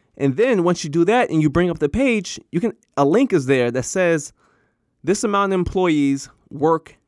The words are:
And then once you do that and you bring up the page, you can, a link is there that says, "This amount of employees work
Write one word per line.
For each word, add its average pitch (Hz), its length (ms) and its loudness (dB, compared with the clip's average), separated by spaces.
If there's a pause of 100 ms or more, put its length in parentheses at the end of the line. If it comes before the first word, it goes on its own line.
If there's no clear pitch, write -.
(180)
And 139 180 0
then 214 280 2
once 175 200 0
you 165 60 -8
do 170 160 2
that 226 240 2
and 160 120 0
you 156 80 2
bring 170 200 0
up 160 100 -6
the 147 100 0
page, 220 500 -2 (120)
you 170 80 -2
can, 220 140 -2 (240)
a 143 80 2
link 214 280 2
is 143 120 0
there 127 260 2
that 123 140 -4
says, 170 480 -2 (680)
"This 185 200 -2
amount 202 300 0
of 190 60 0
employees 151 680 0 (200)
work 156 460 -2 (120)